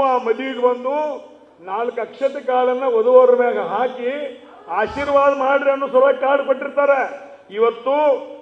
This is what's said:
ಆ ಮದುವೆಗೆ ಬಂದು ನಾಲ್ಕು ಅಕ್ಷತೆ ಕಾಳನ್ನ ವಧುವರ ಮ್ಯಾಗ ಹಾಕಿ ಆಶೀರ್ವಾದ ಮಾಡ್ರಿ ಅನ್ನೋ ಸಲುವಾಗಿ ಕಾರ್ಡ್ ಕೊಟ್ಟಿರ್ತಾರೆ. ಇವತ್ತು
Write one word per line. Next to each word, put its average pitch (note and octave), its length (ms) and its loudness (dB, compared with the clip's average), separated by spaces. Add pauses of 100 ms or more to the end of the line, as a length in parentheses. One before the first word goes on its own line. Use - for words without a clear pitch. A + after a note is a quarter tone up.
(120)
ಆ - 20 2 (140)
ಮದುವೆಗೆ B3 420 -2
ಬಂದು B3 260 -2 (760)
ನಾಲ್ಕು A#3 360 -4
ಅಕ್ಷತೆ C4+ 440 -4
ಕಾಳನ್ನ B3+ 360 0 (100)
ವಧುವರ B3 480 6
ಮ್ಯಾಗ A3 160 -2 (160)
ಹಾಕಿ B3 360 -4 (680)
ಆಶೀರ್ವಾದ C#4 520 0 (140)
ಮಾಡ್ರಿ C#4 300 2
ಅನ್ನೋ C4+ 180 -6
ಸಲುವಾಗಿ C4 320 4
ಕಾರ್ಡ್ C#4 240 2
ಕೊಟ್ಟಿರ್ತಾರೆ. C4+ 500 0 (600)
ಇವತ್ತು A#3 360 0 (460)